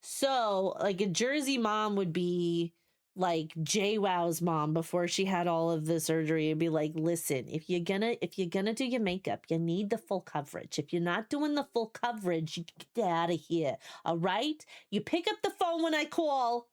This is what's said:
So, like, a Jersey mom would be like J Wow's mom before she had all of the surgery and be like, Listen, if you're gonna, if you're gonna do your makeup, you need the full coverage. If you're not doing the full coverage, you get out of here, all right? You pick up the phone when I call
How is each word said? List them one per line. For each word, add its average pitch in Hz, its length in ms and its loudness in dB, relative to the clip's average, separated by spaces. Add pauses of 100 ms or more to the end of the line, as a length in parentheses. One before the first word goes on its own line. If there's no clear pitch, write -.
So, 220 760 0
like, 190 220 0
a 214 60 2
Jersey 262 500 0
mom 214 380 2
would 190 180 0
be 175 600 0 (420)
like 170 460 0
J 202 360 0
Wow's 175 440 2
mom 156 320 2
before 175 340 0
she 190 180 0
had 185 220 0
all 165 240 2
of 160 140 0
the 165 140 0
surgery 160 500 2
and 156 100 0
be 165 100 2
like, 156 260 0
Listen, 160 540 0
if - 200 -6
you're 180 120 0
gonna, 202 400 0
if - 160 -6
you're 185 100 0
gonna 196 260 0
do 262 120 -2
your 247 160 0
makeup, 185 480 -2
you 165 100 2
need 170 300 0
the 220 80 0
full 196 240 -4
coverage. - 580 -8
If 147 140 -4
you're 175 80 2
not 175 280 0
doing 294 260 0
the 277 180 0
full 233 140 0
coverage, 185 680 -2
you 170 80 -8 (300)
get 226 120 0
out 170 240 2
of 165 80 0
here, 160 380 -2 (280)
all 165 120 0
right? 214 480 -2 (240)
You 208 120 -2
pick 339 280 -2
up 415 140 -2
the 403 80 2
phone 339 320 0
when 320 120 2
I 302 100 2
call 262 680 0